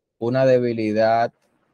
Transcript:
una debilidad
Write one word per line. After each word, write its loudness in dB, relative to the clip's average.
una 0
debilidad 0